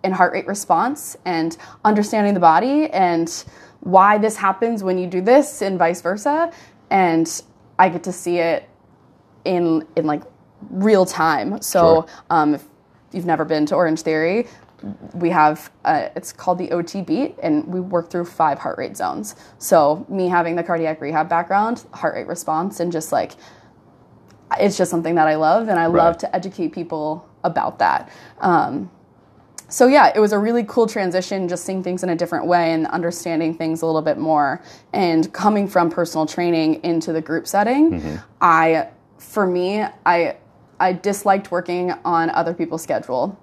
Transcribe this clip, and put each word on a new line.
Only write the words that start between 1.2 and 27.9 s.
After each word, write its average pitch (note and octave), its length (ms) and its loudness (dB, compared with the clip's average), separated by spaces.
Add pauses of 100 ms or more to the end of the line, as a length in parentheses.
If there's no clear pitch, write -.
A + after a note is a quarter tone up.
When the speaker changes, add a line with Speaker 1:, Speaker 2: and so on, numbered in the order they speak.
Speaker 1:
and E3 320 -2 (280)
understanding G#3 500 2
the G3+ 60 0
body A3 500 4
and E3+ 400 2 (500)
why F#3+ 380 6
this G#3+ 180 0
happens G3+ 460 -2
when F#3 160 -2
you F3+ 80 -4
do F3+ 140 -4
this B3+ 420 2
and F#3+ 160 -2
vice F3 240 2
versa. D4 480 -2 (400)
And E3 400 2 (480)
I F#3 100 6
get E3+ 160 -4
to F3+ 80 -6
see F3 260 -4
it E3 300 -2 (760)
in, E3+ 500 0
in, D#3+ 120 0
like, D3 160 -2 (480)
real F#3+ 360 4
time. D#3 560 -2
So, - 180 0
Speaker 2:
Sure. E3 260 6 (240)
Speaker 1:
um, D#3 240 2
if C#3 100 -8 (480)
you've F3 140 -6
never D#3+ 180 0
been D3+ 220 0
to D#3 100 -2
Orange D#3+ 260 0
Theory, E3 460 0 (680)
we F3 160 0
have, D#3 400 2 (160)
uh, D3 280 0
it's - 180 -12
called F3 260 -2
the F3+ 140 -6
O F3 100 -2
T F#3 180 -8
beat, F3 420 -4
and D3+ 240 0
we F3+ 140 -6
work F3 300 -4
through F3 160 -4
five D#3 320 0
heart - 180 -8
rate - 220 -8
zones. - 360 -6 (240)
So D#3 520 2
me F#3 180 -2
having E3+ 280 0
the E3+ 60 -4
cardiac E3 380 -4
rehab D#3 280 -2
background, G3 560 -2 (100)
heart - 220 -4
rate A#2+ 100 -8
response, F3 540 -6
and F3 120 -2
just, D#3 200 -6
like, A2+ 200 -2 (1300)
it's G3+ 160 2
just F3+ 140 0
something E3+ 260 -2
that D#3 100 4
I D#3 100 4
love, F3 320 2
and F#3+ 100 2
I E3 80 2
love E3+ 280 4
Speaker 2:
Right. E3 60 -10
Speaker 1:
to - 160 -4
educate F3+ 360 -6
people D#3+ 540 -6 (160)
about - 380 -2
that. D2+ 280 0 (320)